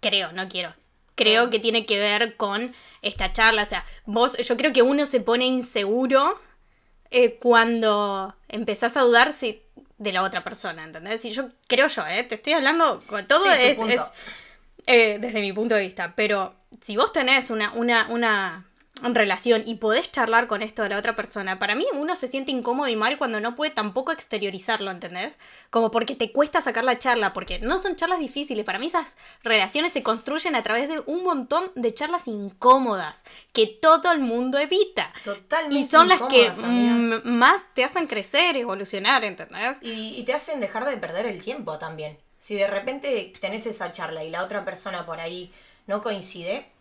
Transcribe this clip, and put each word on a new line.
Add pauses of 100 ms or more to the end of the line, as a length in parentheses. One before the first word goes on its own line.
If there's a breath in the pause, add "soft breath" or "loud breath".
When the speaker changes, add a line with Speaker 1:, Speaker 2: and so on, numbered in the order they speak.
Speaker 1:
creo,
no
quiero, (420)
creo
Speaker 2:
Ah.
Speaker 1:
que
tiene
que
ver
con (280 loud breath)
esta
charla.
O
sea, (200 loud breath)
vos,
yo
creo
que
uno
se
pone
inseguro, (720 soft breath)
eh,
cuando (140)
empezás
a
dudar
si, (360)
de
la
otra
persona,
¿entendés?
Y
yo (200)
creo
yo,
¿eh?
Te
estoy
hablando,
con
todo
Speaker 2:
Sí,
tu
Speaker 1:
es,
Speaker 2:
punto.
Speaker 1:
es, (840 loud breath)
eh,
desde
mi
punto
de
vista.
Pero (260)
si
vos
tenés
una,
una,
una (360)
relación
y
podés
charlar
con
esto
de
la
otra
persona,
para
mí
uno
se
siente
incómodo
y
mal
cuando
no
puede
tampoco
exteriorizarlo,
¿entendés? (320 loud breath)
Como
porque
te
cuesta
sacar
la
charla,
porque
no
son
charlas
difíciles,
para
mí
esas (360 loud breath)
relaciones
se
construyen
a
través
de
un
montón
de
charlas
incómodas (280 loud breath)
que
todo
el
mundo
evita. (120)
Speaker 2:
Totalmente
Speaker 1:
Y
son
las
que,
Speaker 2:
incómodas,
amiga.
Speaker 1:
mm,
más
te
hacen
crecer,
evolucionar,
¿entendés?
Speaker 2:
Y,
y
te
hacen
dejar
de
perder
el
tiempo
también. (200)
Si
de
repente
tenés
esa
charla
y
la
otra
persona
por
ahí (340 soft breath)
no
coincide (100)